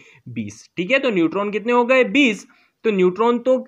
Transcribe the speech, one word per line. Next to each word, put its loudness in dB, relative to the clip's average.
बीस। -12
ठीक -4
है, 2
तो -4
न्यूट्रॉन -2
कितने -4
हो 2
गए? 2
बीस। 0
तो 0
न्यूट्रॉन 2
तो 0